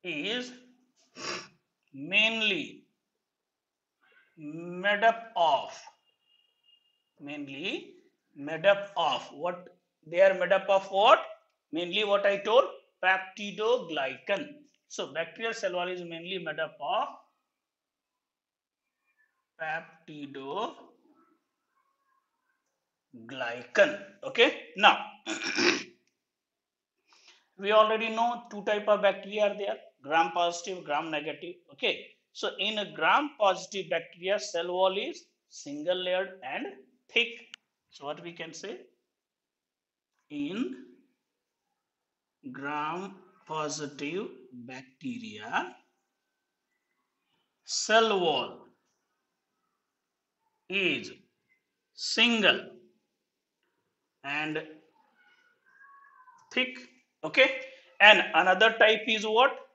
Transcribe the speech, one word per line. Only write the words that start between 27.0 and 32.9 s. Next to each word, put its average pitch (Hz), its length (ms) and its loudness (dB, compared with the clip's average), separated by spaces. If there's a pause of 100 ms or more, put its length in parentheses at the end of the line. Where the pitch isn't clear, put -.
we 196 140 -2
already 214 380 6
know 233 420 -2
two 208 120 -10
type 208 260 0
of 202 120 4
bacteria 202 480 0
are 190 80 -6
there, 208 200 -6 (260)
gram 165 280 2
positive, 175 520 -4
gram 151 260 -4
negative. 156 460 -8 (160)
Okay, - 340 -4 (280)
so - 160 -6 (100)
in 208 200 -4
a 180 140 -6